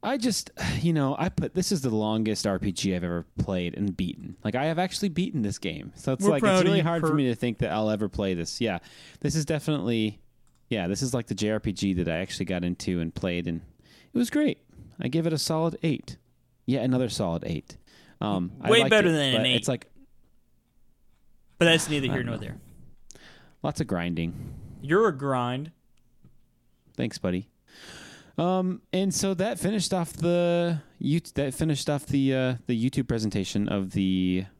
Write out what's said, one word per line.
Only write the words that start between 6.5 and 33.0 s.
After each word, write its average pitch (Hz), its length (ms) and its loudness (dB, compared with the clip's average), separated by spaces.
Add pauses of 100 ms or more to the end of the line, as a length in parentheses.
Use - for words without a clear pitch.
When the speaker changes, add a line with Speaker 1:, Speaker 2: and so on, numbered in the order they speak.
Speaker 1:
it's 185 80 6
Speaker 2:
of - 60 4
Speaker 1:
really 165 100 4
Speaker 2:
you, 156 60 4
Speaker 1:
hard 170 180 2
for 165 80 2
Speaker 2:
Kurt. 151 80 4
Speaker 1:
me 139 100 4
to 117 80 2
think 120 220 -2
that 98 160 0
I'll 107 160 2
ever 107 180 0
play 95 280 0
this. 85 260 -4
Yeah. 101 180 0 (400)
This 143 160 0
is 160 80 2
definitely, 120 760 0 (480)
yeah, 98 180 0
this 101 140 0
is, 127 120 -2
like, 120 140 -2
the 110 80 -4
J 104 140 0
R 107 100 0
P 107 140 -4
G 98 200 0
that 87 140 0
I 82 120 0
actually 92 260 -4
got 87 180 -2
into 87 380 -2
and 82 120 -4
played, 87 340 -2
and 82 120 -4 (540)
it - 40 0
was 240 120 0
great. 302 300 0 (420)
I - 80 -2
give 165 180 0
it 160 60 0
a 156 40 -2
solid 160 460 0
eight. - 320 -2 (540)
Yet 123 140 2
another 127 240 2
solid 87 400 -2
eight. - 300 -6 (420)
Um, 95 320 -2 (100)
I - 80 -2
Speaker 2:
Way 226 120 8
Speaker 1:
liked 135 80 2
Speaker 2:
better 208 180 6
Speaker 1:
it, 165 60 4
Speaker 2:
than 139 220 2
an 110 60 2
Speaker 1:
but 123 60 2
Speaker 2:
eight. 123 80 4
Speaker 1:
it's 120 140 0
like 123 180 -4 (1700)
Speaker 2:
But 170 80 4
that's 165 240 4
neither 143 180 0
Speaker 1:
<sighs> - 20 0
I - 20 0
Speaker 2:
here - 120 0
Speaker 1:
don't - 20 -2
Speaker 2:
nor 117 100 -4
Speaker 1:
know. - 60 -8
Speaker 2:
there. - 160 -10 (1080)
Speaker 1:
Lots 147 160 -4
of 127 80 -2
grinding. 85 680 -2 (280)
Speaker 2:
You're 180 260 4
a 156 100 0
grind. 131 540 -2 (1300)
Speaker 1:
Thanks, 123 200 -4
buddy. 92 300 -2 (880)
Um, 185 440 0 (100)
and 185 220 0
so 196 220 0
that 185 240 -2
finished 202 340 0
off 175 200 -2
the 175 680 2 (180)
you-, 156 220 0 (140)
that 135 180 0
finished 156 360 0
off 143 160 0
the, 135 280 2
uh, 131 200 2 (140)
the 120 220 2
YouTube 131 180 -2